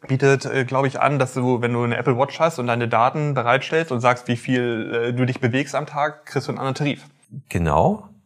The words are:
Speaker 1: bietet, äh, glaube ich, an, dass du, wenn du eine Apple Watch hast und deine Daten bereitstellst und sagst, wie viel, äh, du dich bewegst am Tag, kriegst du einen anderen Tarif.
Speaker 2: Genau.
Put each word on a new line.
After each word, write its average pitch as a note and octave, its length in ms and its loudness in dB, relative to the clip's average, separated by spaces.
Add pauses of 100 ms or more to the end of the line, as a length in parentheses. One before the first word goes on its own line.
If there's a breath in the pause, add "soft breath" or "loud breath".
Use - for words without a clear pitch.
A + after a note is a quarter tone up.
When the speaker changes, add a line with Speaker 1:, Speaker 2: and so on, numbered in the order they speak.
Speaker 1:
bietet, C3+ 400 2
äh, B2+ 180 0
glaube C3+ 220 0
ich, - 140 -2
an, C#3 180 2
dass B2+ 160 0
du, B2+ 260 0
wenn A#2+ 120 0
du A#2+ 100 0
eine A#2+ 140 -2
Apple C3 200 0
Watch C3+ 220 -2
hast E3 220 0
und A#2+ 80 -4
deine A#2+ 180 0
Daten C3 480 2
bereitstellst B2 300 2 (280)
und A#2+ 80 -2
sagst, B2 280 2
wie B2 80 2
viel, A#2+ 720 -2
äh, B2 60 -2
du B2+ 100 0
dich B2 160 -2
bewegst B2+ 340 0
am C#3+ 120 -2
Tag, D3 400 -4
kriegst C#3 220 -4
du C3+ 40 -4
einen A#2+ 60 -6
anderen C3 160 -4
Tarif. C#3+ 320 -4 (420)
Speaker 2:
Genau. E2+ 640 0 (160)